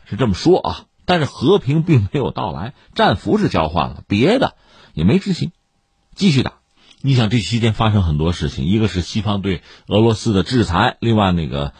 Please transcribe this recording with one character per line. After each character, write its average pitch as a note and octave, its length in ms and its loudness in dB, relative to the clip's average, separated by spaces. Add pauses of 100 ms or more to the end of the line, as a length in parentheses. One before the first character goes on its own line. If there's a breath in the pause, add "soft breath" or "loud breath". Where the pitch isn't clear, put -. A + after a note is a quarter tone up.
是 G2+ 120 -10
这 B2+ 100 0
么 F#2+ 80 0
说 E3+ 240 2
啊。 - 260 -8 (220)
但 F3+ 140 0
是 C#3 40 -2
和 E3+ 340 0
平 D#3 260 -2
并 C#3 180 4 (100)
没 D3 60 -2
有 A2 140 -2
到 A#2+ 200 -6
来， F2+ 220 -10 (200 soft breath)
战 F3+ 220 2
俘 A2 220 0
是 F#3+ 100 0
交 D#2+ 200 0
换 D2+ 200 -2
了， D2 200 -14
别 D3 300 2
的 - 180 -2 (360 soft breath)
也 - 120 -2
没 F3+ 140 4
执 G3 140 -4
行， - 200 -6 (640)
继 F#3+ 160 2
续 C3+ 120 2
打。 - 120 -8 (460 soft breath)
你 C#3 140 2
想 A2 160 2
这 B2 80 2
期 A2 220 -2
间 A2+ 120 2
发 A2 200 0
生 G#2 100 4
很 D#2 160 0
多 E2 140 0
事 D2+ 180 -4
情， C2 160 -6
一 G#2 120 2
个 G#2+ 100 2
是 F#2 120 -4
西 G#2 220 -4
方 G2+ 180 -2
对 F#2 220 -4 (240 loud breath)
俄 G2+ 140 2
罗 A2+ 120 4
斯 G#2+ 220 -2
的 F#2 80 2
制 A#2+ 220 0
裁， F2+ 360 0
另 A2+ 160 0
外 G2 160 2
那 E2 140 -2
个 C2+ 340 -6